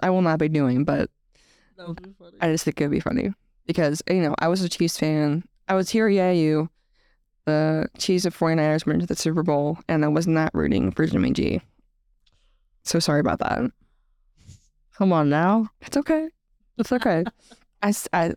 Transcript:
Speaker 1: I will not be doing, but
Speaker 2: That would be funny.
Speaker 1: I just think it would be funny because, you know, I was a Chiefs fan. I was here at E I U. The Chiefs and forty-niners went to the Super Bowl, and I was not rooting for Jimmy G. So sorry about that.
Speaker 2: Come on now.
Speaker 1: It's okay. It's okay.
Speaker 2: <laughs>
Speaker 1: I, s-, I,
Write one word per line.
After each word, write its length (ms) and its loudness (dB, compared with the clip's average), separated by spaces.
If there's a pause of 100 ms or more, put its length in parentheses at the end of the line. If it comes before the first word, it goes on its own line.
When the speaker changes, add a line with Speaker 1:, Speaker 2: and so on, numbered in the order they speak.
Speaker 1:
I 60 0
will 120 2
not 160 2
be 100 0
doing, 360 2
but 260 -2 (640)
Speaker 2:
That 120 -16
would 120 -10
be 160 -20
funny. 240 -20
Speaker 1:
I 120 2
just 120 -2
think 160 -2
it 40 2
would 80 -2
be 80 0
funny 340 -2 (320)
because, 420 0
you 140 2
know, 160 0
I 80 -2
was 160 0
a 60 -2
Chiefs 300 -2
fan. 440 0 (260)
I 60 0
was 160 0
here 160 2
at 60 4
E 80 4
I 100 2
U. 400 2 (720)
The 440 0 (100)
Chiefs 260 0
and 100 -2
forty-niners 520 0
went 160 0
to 40 -4
the 80 -4
Super 300 -2
Bowl, 340 0 (100)
and 160 2
I 40 2
was 180 0
not 280 2
rooting 360 0
for 160 0
Jimmy 260 0
G. 280 -2 (1200)
So 140 -2
sorry 220 0
about 200 0
that. 300 -2 (1300)
Speaker 2:
Come 160 2
on 160 4
now. 400 2 (140)
Speaker 1:
It's 140 -8
okay. 320 0 (500)
It's 140 -4
okay. 320 0 (280)
Speaker 2:
<laughs> 300 -14
Speaker 1:
I, 80 2
s-, 220 -4
I, 240 0